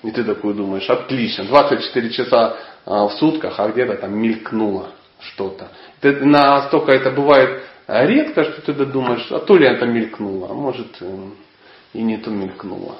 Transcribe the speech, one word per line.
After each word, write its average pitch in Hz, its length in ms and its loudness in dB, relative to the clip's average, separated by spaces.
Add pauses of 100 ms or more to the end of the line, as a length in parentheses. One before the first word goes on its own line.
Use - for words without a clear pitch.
И 110 80 -6
ты 117 120 -2
такой 104 300 -2
думаешь, 98 380 -6
отлично, 120 540 -2
двадцать 123 380 4
четыре 117 280 -4
часа, 117 460 2 (280)
а, 104 220 0
в 104 60 -4
сутках, 156 460 0
а 104 80 0
где-то 113 280 0
там 98 200 -8
мелькнуло 110 760 -2 (280)
что-то. - 500 -10 (320)
Ты, 139 220 4
настолько 143 680 4
это 131 180 4
бывает 139 540 4 (240)
редко, 170 580 2
что 156 160 -10
ты 143 240 -2
думаешь, 127 460 -4
а 123 80 -4
то 190 180 4
ли 151 80 8
это 120 200 2
мелькнуло, 107 680 -4
а - 20 -10
может, 127 340 -8 (140)
э, 90 40 -14 (880)
и 110 80 -8
не 113 160 -2
то 110 120 -10
мелькнуло. 92 720 -8